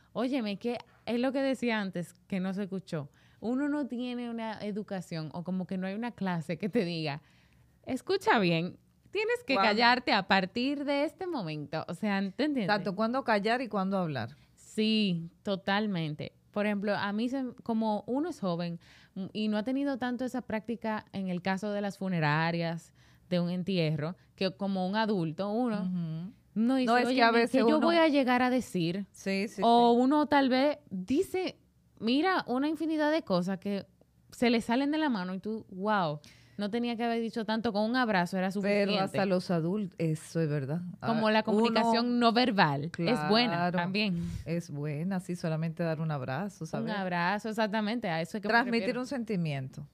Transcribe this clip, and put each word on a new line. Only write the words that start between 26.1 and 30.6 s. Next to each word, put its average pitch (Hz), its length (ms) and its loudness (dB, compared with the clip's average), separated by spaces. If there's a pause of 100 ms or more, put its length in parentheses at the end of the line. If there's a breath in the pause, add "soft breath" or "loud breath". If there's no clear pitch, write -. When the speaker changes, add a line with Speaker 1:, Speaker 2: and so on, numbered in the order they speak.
Speaker 1:
no 233 220 2
dice, 254 160 4
Speaker 2:
No, 240 60 6
es 240 100 4
que 254 160 4
a 226 60 8
Speaker 1:
"Óyeme, - 100 4
Speaker 2:
veces 233 120 4
Speaker 1:
¿qué 247 180 6
yo 311 80 6
Speaker 2:
uno - 100 6
Speaker 1:
voy 339 80 6
a 320 140 6
llegar 254 320 4
a 254 80 4
decir?". 185 640 0
Speaker 2:
Sí, 196 360 -4
sí, - 160 -8
Speaker 1:
O 233 320 8
Speaker 2:
sí. 240 60 4
Speaker 1:
uno 294 260 4
tal 277 220 4
vez 277 300 4 (100)